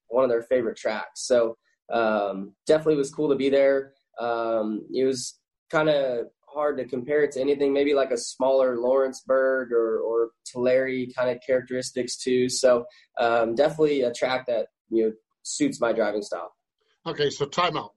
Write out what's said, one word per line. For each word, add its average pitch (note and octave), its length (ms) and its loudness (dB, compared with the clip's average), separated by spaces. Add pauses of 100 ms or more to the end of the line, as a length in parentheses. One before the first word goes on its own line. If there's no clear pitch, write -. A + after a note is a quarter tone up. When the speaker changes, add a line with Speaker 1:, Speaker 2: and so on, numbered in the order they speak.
Speaker 1:
one B2 160 2
of B2+ 40 2
their A#2 140 0
favorite A#2+ 340 -2
tracks. - 500 -8
So, A#2 300 2 (340)
um, G#2 600 -2 (140)
definitely D#3 300 4
was C#3 160 -2
cool D3+ 160 -2
to C3+ 80 2
be C3+ 120 0
there. C3+ 440 2 (260)
Um, A2+ 720 -2
it B2+ 120 0
was B2+ 340 -4 (320)
kinda C#3+ 540 0 (240)
hard D3 300 -2
to B2+ 60 -4
compare C3+ 380 -2
it C#3+ 100 2
to B2+ 80 -4
anything, C#3 320 2
maybe C#3+ 220 2
like C3+ 160 2
a A#2+ 80 -2
smaller C3 580 2
Lawrenceburg C3 960 0
or, A#2 280 2
or A2+ 300 0 (140)
Tulare B2+ 640 0 (100)
kinda B2 300 0
characteristics B2+ 720 -2
too. B2+ 320 2
So, B2 360 4 (340)
um, A#2 360 2
definitely D3+ 480 2
a A#2+ 100 0
track B2+ 360 -2
that, A2+ 180 -2 (240)
you A2+ 140 2
know, A2 80 0 (300)
suits - 380 -4
my A#2 120 0
driving G#2 300 -2
style. F2+ 300 -10 (540)
Speaker 2:
Okay, D3 240 -2
so C#3 160 -4
time E3+ 300 -2
out, A2+ 200 -8